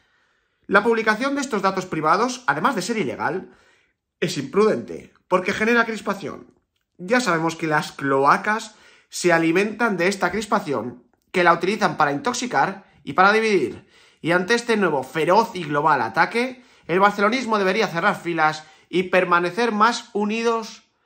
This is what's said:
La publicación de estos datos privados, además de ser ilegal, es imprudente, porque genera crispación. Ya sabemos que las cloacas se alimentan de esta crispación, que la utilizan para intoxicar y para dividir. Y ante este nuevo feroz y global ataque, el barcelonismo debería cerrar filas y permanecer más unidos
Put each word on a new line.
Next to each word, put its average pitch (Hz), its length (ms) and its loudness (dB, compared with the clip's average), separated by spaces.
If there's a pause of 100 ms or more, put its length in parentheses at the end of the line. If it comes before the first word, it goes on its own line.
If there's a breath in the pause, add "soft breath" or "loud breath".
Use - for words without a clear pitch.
(720)
La 202 140 4
publicación 226 500 0
de 285 60 -2
estos 220 220 -4
datos 190 240 -2
privados, 175 600 0
además 165 280 0
de 185 80 -4
ser 226 160 -4
ilegal, 127 540 -4 (680 soft breath)
es 170 160 -4
imprudente, 143 760 -2 (120)
porque 185 280 0
genera 226 320 2
crispación. 202 680 -8 (460)
Ya 226 240 0
sabemos 165 340 0
que 160 100 -6
las 151 260 -2
cloacas 170 840 0 (340 soft breath)
se - 240 0
alimentan 196 640 0
de 170 120 2
esta 190 220 -2
crispación, 165 760 -4 (280)
que 180 100 2
la 170 120 6
utilizan 180 420 0
para 147 160 2
intoxicar 165 720 -2 (180 soft breath)
y 143 120 -10
para 190 180 6
dividir. 208 560 0 (320 soft breath)
Y 151 120 -2
ante 185 200 2
este 240 240 0
nuevo 156 280 0
feroz 175 500 2
y 180 100 -6
global 147 380 2
ataque, 185 600 -2 (240 soft breath)
el 180 140 0
barcelonismo 214 560 2
debería 196 320 0
cerrar 170 280 0
filas 160 500 -2 (240 soft breath)
y 185 140 0
permanecer 180 680 0
más 220 400 0
unidos 226 760 -4 (160)